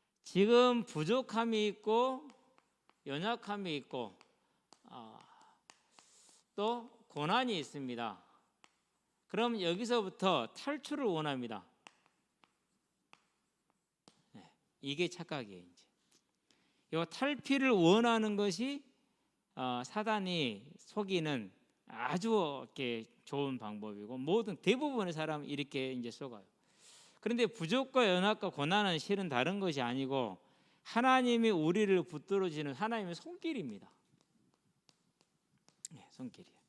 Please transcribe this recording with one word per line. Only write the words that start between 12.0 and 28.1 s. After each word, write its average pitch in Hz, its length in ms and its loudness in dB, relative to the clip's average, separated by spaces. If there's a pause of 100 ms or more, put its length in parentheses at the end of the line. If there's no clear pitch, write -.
네, - 180 -20 (320)
이게 139 260 -2
착각이에요. 110 540 -8
이제 87 240 -20 (1080)
요 165 120 0
탈피를 269 640 0
원하는 220 680 6
것이, 208 480 -2 (720)
어, 123 320 -4
사단이 180 800 -2 (120)
속이는 156 720 -2 (360)
아주 147 760 0
이렇게 120 440 -4 (180)
좋은 139 340 -2
방법이고 107 580 -10
모든 190 380 0
대부분의 247 580 0
사람은 156 320 -4
이렇게 135 480 -4
이제 120 160 -6
속아요. 117 340 -12 (760)
그런데 226 260 0
부족과 247 600 2
연약과 190 420 2